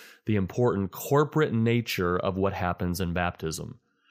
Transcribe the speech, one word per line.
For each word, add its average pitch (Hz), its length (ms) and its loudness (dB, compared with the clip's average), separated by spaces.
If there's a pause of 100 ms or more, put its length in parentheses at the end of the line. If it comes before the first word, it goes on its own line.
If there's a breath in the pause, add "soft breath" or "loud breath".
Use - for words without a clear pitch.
(260 loud breath)
the 107 80 2
important 98 560 2
corporate 151 640 0
nature 113 640 2
of 92 200 -2
what 95 180 0
happens 87 460 -2
in 87 120 -2
baptism. 80 640 -4 (320 soft breath)